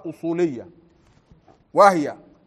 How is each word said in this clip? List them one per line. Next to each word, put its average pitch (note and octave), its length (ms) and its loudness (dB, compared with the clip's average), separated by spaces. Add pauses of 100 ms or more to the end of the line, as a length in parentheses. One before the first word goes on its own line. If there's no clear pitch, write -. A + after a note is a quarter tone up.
أصولية، E3 600 -6 (1040)
وهي E3+ 420 2 (300)